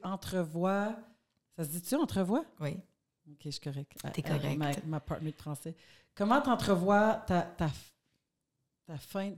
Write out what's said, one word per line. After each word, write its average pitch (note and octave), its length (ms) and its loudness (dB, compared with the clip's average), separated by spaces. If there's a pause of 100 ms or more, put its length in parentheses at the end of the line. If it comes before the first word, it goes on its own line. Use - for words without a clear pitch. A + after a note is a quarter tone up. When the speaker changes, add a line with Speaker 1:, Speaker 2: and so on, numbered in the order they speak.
Speaker 1:
entrevois, F#3+ 920 0 (640)
ça E3 80 -4
se C#3+ 60 -6
dit-tu, F3 260 -2
entrevois ? A#3 480 2 (160)
Speaker 2:
Oui. D#3 160 -4 (540)
Speaker 1:
OK, D3 160 -20
je D3 40 -6
suis - 100 -8
correcte. C#3 360 -8 (160)
Speaker 2:
T'es D#3+ 180 -4
Speaker 1:
Euh, D3+ 60 2
Speaker 2:
correcte. C#3+ 220 -2
Speaker 1:
ma, D3+ 120 0 (160)
ma D#3 140 -4
partner D#3 320 -6
de - 40 -14
français. D#3 380 -10 (400)
Comment A3+ 280 4
t'entrevois G#3 720 6 (120)
ta, F3 160 4
ta, - 280 -2 (1160)
ta D3+ 120 -12
fin, G3 400 -6